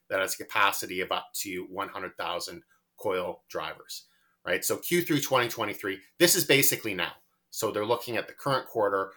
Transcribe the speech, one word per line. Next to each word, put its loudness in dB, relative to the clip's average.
that 0
has -2
a -8
capacity 0
of -4
up -2
to -6
one -6
hundred -10
thousand -6
coil -2
drivers, -8
right? 2
So 2
Q 2
three 2
twenty 2
twenty-three, -4
this 8
is 0
basically 4
now. -2
So -2
they're -2
looking -2
at -2
the -18
current -2
quarter. 0